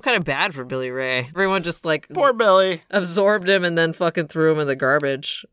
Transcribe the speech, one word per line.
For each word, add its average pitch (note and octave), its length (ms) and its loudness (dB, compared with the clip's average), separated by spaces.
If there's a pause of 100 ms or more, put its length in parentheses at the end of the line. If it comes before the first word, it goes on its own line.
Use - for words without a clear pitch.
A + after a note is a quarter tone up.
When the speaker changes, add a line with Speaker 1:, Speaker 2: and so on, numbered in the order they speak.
Speaker 1:
kinda A#3 180 0
bad D3+ 340 -2
for C3 100 -10
Billy B2+ 260 -6
Ray. C3 300 -2
Everyone F3+ 420 -2
just, E3 240 -8
like, D#3 260 -2
Speaker 2:
Poor C#4 220 2
Billy. F#3+ 560 2
Speaker 1:
absorbed G3 580 0
him F#3+ 160 2
and E3+ 140 0
then E3 160 2
fucking E3 340 -2
threw D#3+ 240 2
him D3+ 60 0
in D3+ 80 -2
the C3+ 100 -2
garbage C#3 760 -2